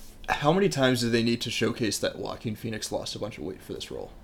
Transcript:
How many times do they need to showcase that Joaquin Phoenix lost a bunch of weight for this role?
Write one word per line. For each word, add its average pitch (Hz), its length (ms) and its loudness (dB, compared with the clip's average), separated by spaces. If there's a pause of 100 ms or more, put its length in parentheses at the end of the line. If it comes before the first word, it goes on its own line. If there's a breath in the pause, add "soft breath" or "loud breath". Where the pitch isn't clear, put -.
(300 soft breath)
How 147 220 4
many 190 180 6
times 127 320 4
do 120 80 2
they 117 140 4
need 117 180 2
to 117 100 -4
showcase 110 480 0
that - 180 0
Joaquin 104 380 -4
Phoenix 107 360 -6
lost - 240 -4
a 101 40 -8
bunch 104 180 -6
of - 60 -8
weight - 180 -6
for - 120 -10
this - 180 -8
role? 53 200 -8 (120)